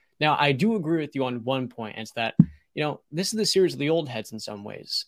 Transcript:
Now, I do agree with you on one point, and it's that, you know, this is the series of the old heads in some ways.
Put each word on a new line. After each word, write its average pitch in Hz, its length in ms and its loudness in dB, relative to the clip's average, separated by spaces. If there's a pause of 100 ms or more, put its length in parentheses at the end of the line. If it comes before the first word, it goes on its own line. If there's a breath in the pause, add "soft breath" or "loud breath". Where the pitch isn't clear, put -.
(200)
Now, 151 180 4
I 143 140 6
do 202 240 2
agree 165 240 0
with 147 140 -6
you 135 100 0
on 120 200 -4
one 131 240 -2
point, 110 280 -10
and 110 60 -8
it's 107 100 -12
that, 113 220 -4 (400 loud breath)
you 147 80 -2
know, 151 180 -4 (100)
this 180 220 -2
is 220 60 -2
the 214 60 2
series 180 300 4
of 131 60 -6
the 143 100 2
old 160 180 0
heads 113 240 -8
in 110 60 -10
some 104 260 -12
ways. - 440 -8